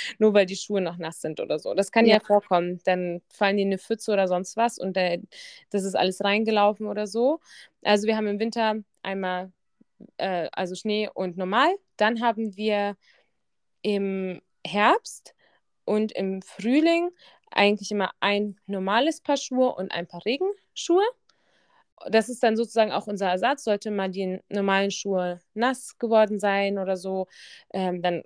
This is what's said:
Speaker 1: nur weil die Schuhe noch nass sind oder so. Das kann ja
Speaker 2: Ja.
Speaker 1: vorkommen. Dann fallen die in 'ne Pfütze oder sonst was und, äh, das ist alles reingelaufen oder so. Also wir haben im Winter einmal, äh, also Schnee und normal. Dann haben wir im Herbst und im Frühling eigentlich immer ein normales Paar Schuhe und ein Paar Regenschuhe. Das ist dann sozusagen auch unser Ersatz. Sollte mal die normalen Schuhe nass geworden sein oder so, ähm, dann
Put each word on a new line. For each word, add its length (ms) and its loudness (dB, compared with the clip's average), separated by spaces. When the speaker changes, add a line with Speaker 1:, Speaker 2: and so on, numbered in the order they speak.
Speaker 1:
nur 140 6
weil 140 6
die 100 -8
Schuhe 240 -4
noch 160 -4
nass 240 -10
sind 180 -6
oder 200 -2
so. 160 -6
Das 180 0
kann 140 6
ja 80 8
Speaker 2:
Ja. 60 6
Speaker 1:
vorkommen. 640 0
Dann 440 0
fallen 300 0
die 60 2
in 40 2
'ne 100 0
Pfütze 340 -4
oder 140 2
sonst 300 -4
was 220 0
und, 180 -4
äh, 240 0
das 140 -2
ist 120 -4
alles 280 0
reingelaufen 640 2
oder 200 -4
so. 340 0
Also 240 4
wir 100 2
haben 100 -2
im 140 -2
Winter 360 -2
einmal, 500 -4
äh, 340 -2
also 220 -4
Schnee 380 -2
und 240 -6
normal. 380 0
Dann 240 2
haben 340 -2
wir 400 -2
im 580 -4
Herbst 680 0
und 280 0
im 300 -4
Frühling 680 2
eigentlich 400 2
immer 300 -2
ein 460 0
normales 540 0
Paar 160 -2
Schuhe 380 0
und 180 -8
ein 160 -6
Paar 160 -14
Regenschuhe. 800 0
Das 180 2
ist 140 -8
dann 140 4
sozusagen 360 0
auch 140 -4
unser 220 -2
Ersatz. 360 0
Sollte 260 -2
mal 200 -2
die 380 -4
normalen 420 2
Schuhe 500 -4
nass 440 -2
geworden 420 4
sein 380 0
oder 180 -2
so, 320 -4
ähm, 300 -2
dann 240 0